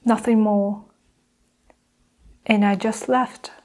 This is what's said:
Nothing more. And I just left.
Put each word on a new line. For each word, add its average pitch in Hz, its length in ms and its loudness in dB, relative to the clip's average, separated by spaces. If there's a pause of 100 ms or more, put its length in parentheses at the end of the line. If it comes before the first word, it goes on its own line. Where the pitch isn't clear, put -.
Nothing 226 360 2
more. 208 440 0 (1600)
And 208 200 2
I 202 100 2
just 220 340 -6
left. 254 420 -4 (140)